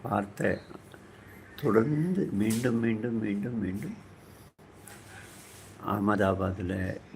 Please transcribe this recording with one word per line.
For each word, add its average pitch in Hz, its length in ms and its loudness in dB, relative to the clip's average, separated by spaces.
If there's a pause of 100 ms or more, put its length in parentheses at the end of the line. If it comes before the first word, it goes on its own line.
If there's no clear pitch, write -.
பார்த்த, 101 580 0 (1000)
தொடர்ந்து 151 720 4
மீண்டும், 113 460 2
மீண்டும், 113 400 0
மீண்டும், 107 420 -2
மீண்டும் 101 500 -6 (1800)
அகமதாபாத்தில் 95 1120 2 (180)